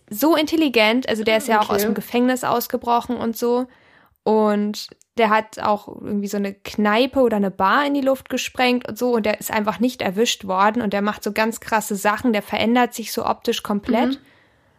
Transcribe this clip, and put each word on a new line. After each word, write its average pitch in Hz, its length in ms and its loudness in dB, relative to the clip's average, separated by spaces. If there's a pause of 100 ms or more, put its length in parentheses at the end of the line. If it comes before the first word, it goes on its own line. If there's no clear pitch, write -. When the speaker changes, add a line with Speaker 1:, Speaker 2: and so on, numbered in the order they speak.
Speaker 1:
so 285 280 2
intelligent, 262 720 2
also 220 160 -2
der 220 140 4
ist 220 100 -4
ja 220 100 4
auch 214 60 2
Speaker 2:
Okay. - 120 -2
Speaker 1:
aus 202 60 0
dem 208 120 0
Gefängnis 247 500 0
ausgebrochen 240 720 -2
und 226 200 -4
so. 240 300 0 (560)
Und 208 640 0 (280)
der 226 140 4
hat 220 280 0
auch 208 300 -2
irgendwie 202 400 -6
so 202 80 -4
eine 196 180 -4
Kneipe 220 640 0
oder 220 180 2
eine 196 120 0
Bar 196 360 2
in 285 80 0
die 277 80 0
Luft 262 260 0
gesprengt 247 580 0
und 214 100 -10
so. 247 180 0
Und 214 120 0
der 214 140 0
ist - 100 -10
einfach 208 300 -2
nicht 247 200 0
erwischt 208 440 -2
worden. 202 360 2
Und 202 120 -2
der 202 100 0
macht 208 220 -4
so 208 80 -4
ganz 220 260 -2
krasse - 380 -2
Sachen. 214 360 0
Der 202 100 0
verändert 233 520 2
sich 220 180 -10
so - 140 -4
optisch 220 380 -2
komplett. 240 460 0
Speaker 2:
Mhm. 269 80 -4 (600)